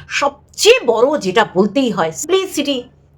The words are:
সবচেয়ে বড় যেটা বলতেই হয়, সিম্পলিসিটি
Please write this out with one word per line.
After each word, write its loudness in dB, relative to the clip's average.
সবচেয়ে 0
বড় 2
যেটা 0
বলতেই 0
হয়, -2
সিম্পলিসিটি -4